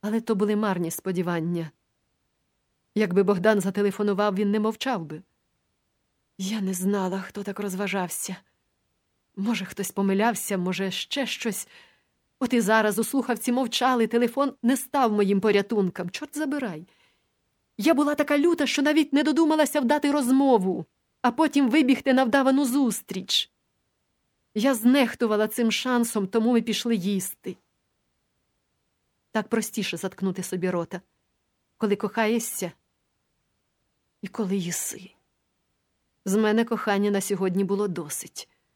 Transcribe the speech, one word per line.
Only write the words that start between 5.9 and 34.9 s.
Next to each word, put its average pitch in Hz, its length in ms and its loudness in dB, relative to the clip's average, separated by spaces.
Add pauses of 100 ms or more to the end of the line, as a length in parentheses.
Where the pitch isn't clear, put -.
Я 196 220 -4
не 190 140 -2
знала, 190 460 -2
хто 202 220 -12
так 202 180 -8
розважався. 190 760 -6 (1000)
Може, 202 280 -2
хтось - 260 -8
помилявся, 196 680 0
може, 185 320 -2
ще 240 360 -6
щось. - 420 -6 (680)
От 247 140 -2
і 240 80 4
зараз 214 380 2
у 226 60 0
слухавці 247 480 -2
мовчали, 247 540 2
телефон 240 460 0 (100)
не 247 140 2
став 247 360 0
моїм 202 280 2
порятунком. 202 720 0
Чорт - 280 -12
забирай! 262 480 -6 (920)
Я 311 160 4
була 285 200 2
така 294 240 0
люта, 330 280 2
що - 160 0
навіть 302 300 2
не 285 100 4
додумалася 311 580 2
вдати 294 300 2
розмову, 254 760 2 (360)
а 247 80 4
потім 285 400 2
вибігти 262 440 4
на 262 100 4
вдавану 269 400 4
зустріч. 233 840 -2 (1040)
Я 254 200 2
знехтувала 226 760 2
цим 226 240 0
шансом, 233 540 -2
тому 226 260 0
ми 233 100 4
пішли 233 340 -2
їсти. 185 600 -4 (1700)
Так 214 180 -4
простіше 220 480 -4
заткнути 185 460 -6
собі 180 280 -4
рота, 175 300 -6 (800)
коли 208 180 0
кохаєшся 220 760 -2 (1500)
і 190 60 -10
коли 196 280 -4
їси. 175 540 -6 (1120)